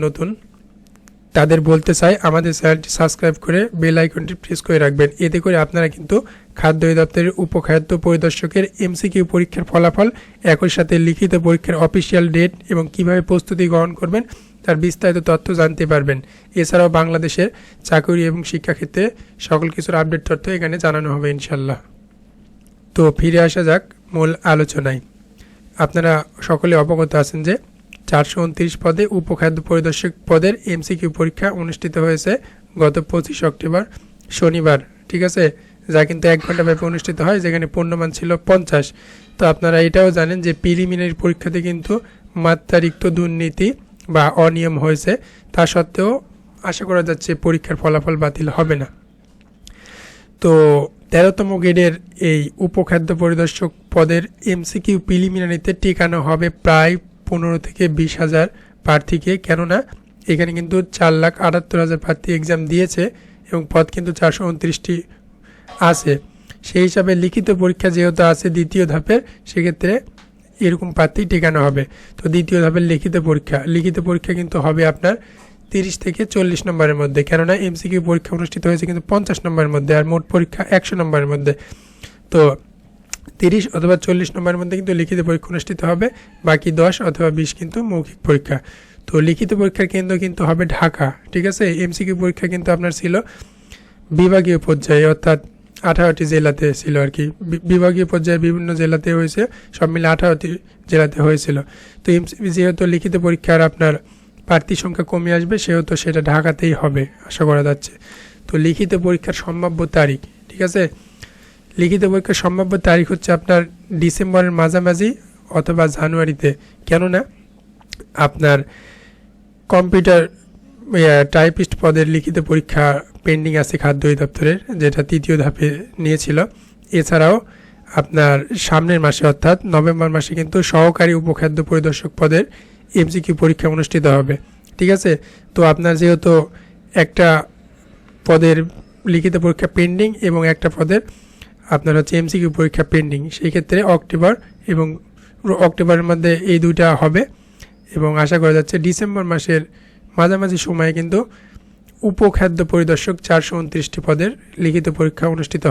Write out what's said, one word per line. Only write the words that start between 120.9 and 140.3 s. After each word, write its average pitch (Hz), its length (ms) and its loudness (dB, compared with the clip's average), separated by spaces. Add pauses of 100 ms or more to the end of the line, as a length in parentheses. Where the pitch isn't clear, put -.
ইয়া, 151 160 6 (200)
টাইপিস্ট 165 360 2 (100)
পদের 156 320 4
লিখিত 160 220 -2 (140)
পরীক্ষা 151 340 0 (400)
পেন্ডিং 156 280 0 (100)
আছে - 200 -6
খাদ্য 143 260 0
অধিদপ্তরের, 151 500 0 (240)
যেটা 143 180 2 (100)
তৃতীয় 156 320 0
ধাপে 147 240 -2 (360)
নিয়েছিল। 156 360 0 (520)
এছাড়াও 165 460 4 (640)
আপনার 143 360 2 (300)
সামনের 165 400 2
মাসে - 240 0
অর্থাৎ 160 280 2 (160)
নভেম্বর 160 420 2
মাসে 151 240 -4
কিন্তু 160 180 -4 (140)
সহকারী 170 480 4
উপখাদ্য 160 380 -2 (120)
পরিদর্শক 156 400 -2 (100)
পদের 160 240 4 (480)
এমসিকিউ 165 500 0
পরীক্ষা 165 320 2
অনুষ্ঠিত 156 300 -2 (120)
হবে, 139 180 0 (440)
ঠিক 185 180 2
আছে? 185 160 0 (420)
তো 180 60 2 (120)
আপনার 170 280 0
যেহেতু 170 320 4 (640)
একটা 170 340 2 (1000)
পদের 165 300 6 (560)
লিখিত 170 220 0 (100)
পরীক্ষা 175 320 0
পেন্ডিং 180 320 2 (200)
এবং 165 120 0 (120)